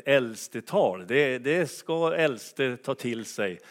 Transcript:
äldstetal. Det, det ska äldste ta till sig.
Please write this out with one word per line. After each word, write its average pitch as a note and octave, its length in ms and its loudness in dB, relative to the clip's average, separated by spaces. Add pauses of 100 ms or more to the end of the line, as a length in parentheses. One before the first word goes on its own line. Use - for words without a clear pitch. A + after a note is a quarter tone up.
äldstetal. A#2 1000 0
Det, B2+ 300 2
det D3 300 0
ska E3 480 -2
äldste C3 640 0
ta C3 180 -4
till A2+ 300 -4
sig. G2 340 -4 (100)